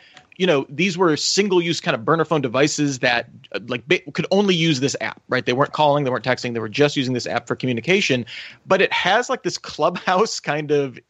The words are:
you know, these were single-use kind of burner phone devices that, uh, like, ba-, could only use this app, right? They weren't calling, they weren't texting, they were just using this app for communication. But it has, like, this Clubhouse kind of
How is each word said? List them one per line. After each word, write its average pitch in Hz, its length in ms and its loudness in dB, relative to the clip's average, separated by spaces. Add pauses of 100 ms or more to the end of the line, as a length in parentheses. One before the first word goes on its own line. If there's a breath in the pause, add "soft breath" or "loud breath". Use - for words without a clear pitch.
(380 loud breath)
you 180 80 0
know, 151 240 2
these 165 300 0
were 160 180 4
single-use 180 640 0
kind 160 140 0
of 120 100 -8
burner 160 180 2
phone 156 180 0
devices 135 580 0
that, 120 280 0 (240)
uh, 98 160 -8
like, 120 200 -8
ba-, 156 260 0
could 160 160 -4
only 196 260 4
use 160 240 2
this 131 220 -2
app, 110 260 -8
right? 127 180 -2
They 127 60 0
weren't 147 220 0
calling, 147 300 2
they 127 80 0
weren't 113 120 -4
texting, 123 300 -2
they 117 60 -2
were 110 100 -6
just 143 260 2
using 131 180 -2
this 120 120 -4
app 101 220 -4
for 127 80 -2
communication. 127 720 -2 (400 loud breath)
But 190 160 2
it - 120 2
has, 220 360 0
like, 254 140 -6
this 170 140 -4
Clubhouse 180 840 0
kind 151 320 -4
of 139 280 0 (100)